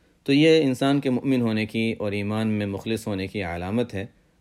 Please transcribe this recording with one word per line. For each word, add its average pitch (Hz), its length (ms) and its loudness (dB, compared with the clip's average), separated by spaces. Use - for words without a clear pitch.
تو 139 80 2
یہ 160 300 6
انسان 139 380 2
کے 135 80 -2
مؤمن 127 320 0
ہونے 110 240 0
کی 113 200 -2
اور 104 120 -4
ایمان 107 360 -2
میں 104 180 0
مخلص 104 420 -4
ہونے 95 200 -2
کی 101 160 -6
علامت 92 500 -4
ہے۔ 98 120 -6